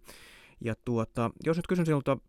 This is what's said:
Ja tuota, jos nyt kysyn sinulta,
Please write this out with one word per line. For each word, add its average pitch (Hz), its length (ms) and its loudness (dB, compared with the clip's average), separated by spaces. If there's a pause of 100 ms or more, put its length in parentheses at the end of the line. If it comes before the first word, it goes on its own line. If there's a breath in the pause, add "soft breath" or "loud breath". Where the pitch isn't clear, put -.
(600 loud breath)
Ja 110 140 -4
tuota, 113 560 -2 (140)
jos 165 120 2
nyt 175 100 -2
kysyn 175 200 2
sinulta, 143 320 2 (100)